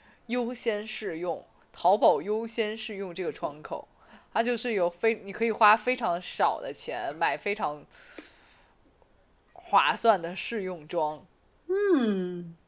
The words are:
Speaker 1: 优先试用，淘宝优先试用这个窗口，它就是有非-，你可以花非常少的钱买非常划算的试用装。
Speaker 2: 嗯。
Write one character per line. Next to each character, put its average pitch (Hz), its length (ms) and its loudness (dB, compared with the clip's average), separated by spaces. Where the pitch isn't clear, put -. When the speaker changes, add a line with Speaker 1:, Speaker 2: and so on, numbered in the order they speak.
Speaker 1:
优 247 260 -2
先 220 320 -4
试 190 320 -8
用， 170 260 -4
淘 190 240 4
宝 185 240 6
优 214 240 -2
先 220 320 -4
试 220 180 -10
用 190 200 -8
这 180 80 -6
个 165 80 -2
窗 151 320 -8
口， - 240 -8
它 233 120 2
就 240 120 2
是 233 180 -2
有 175 180 2
非-， 226 320 2
你 196 100 -12
可 226 120 0
以 226 60 2
花 214 240 8
非 247 200 -2
常 185 260 -2
少 - 400 0
的 131 100 -8
钱 139 440 -8
买 156 220 0
非 202 180 -2
常 151 280 -4
划 175 440 2
算 202 260 4
的 170 140 -6
试 214 260 -6
用 175 260 -8
装。 156 380 -2
Speaker 2:
嗯。 208 880 0